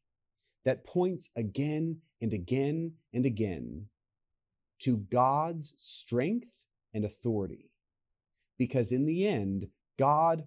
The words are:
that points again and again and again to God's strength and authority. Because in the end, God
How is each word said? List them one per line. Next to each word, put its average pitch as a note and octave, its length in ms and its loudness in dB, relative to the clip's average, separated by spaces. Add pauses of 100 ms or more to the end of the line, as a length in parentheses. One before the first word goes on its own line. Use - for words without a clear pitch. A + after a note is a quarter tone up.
(640)
that C3 200 0
points F3+ 520 0
again D3+ 640 -2 (200)
and A2 120 -2
again C#3 600 -2 (200)
and B2+ 140 2
again F#2+ 600 -4 (920)
to B2 160 2
God's C#3 800 2
strength - 880 -4 (280)
and G#2+ 100 -2
authority. G#2 640 -4 (880)
Because B2 340 0
in C3+ 140 2
the F3 200 2
end, G2 400 0 (320)
God D#3 480 4